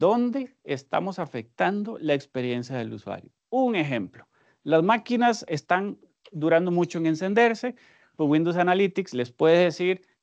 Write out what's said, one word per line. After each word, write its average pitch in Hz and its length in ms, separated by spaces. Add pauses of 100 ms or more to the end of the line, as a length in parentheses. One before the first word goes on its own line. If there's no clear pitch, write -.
dónde 240 640
estamos 170 540
afectando 185 800
la 151 140
experiencia 123 600
del 110 160
usuario. 98 380 (200)
Un 247 260
ejemplo, 131 500 (380)
las 160 180
máquinas 233 640
están 185 520 (340)
durando 165 380
mucho 175 280
en 165 80
encenderse, 214 680 (420)
pues 156 120
Windows 165 280
Analytics 180 580
les 123 160
puede 165 340
decir, 180 380 (200)